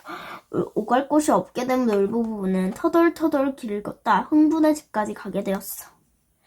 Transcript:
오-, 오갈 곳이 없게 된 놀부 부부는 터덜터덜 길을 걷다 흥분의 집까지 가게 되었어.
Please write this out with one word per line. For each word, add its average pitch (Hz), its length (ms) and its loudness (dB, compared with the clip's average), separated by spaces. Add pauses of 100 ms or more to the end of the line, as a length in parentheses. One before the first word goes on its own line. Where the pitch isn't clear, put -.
(520)
오-, - 220 -4
오갈 240 360 0
곳이 302 220 2
없게 247 360 -2
된 254 180 2
놀부 220 380 2
부부는 190 480 -2
터덜터덜 320 840 0
길을 208 260 -8
걷다 220 460 0
흥분의 311 440 4
집까지 214 400 -6
가게 190 300 -6
되었어. - 480 -6 (560)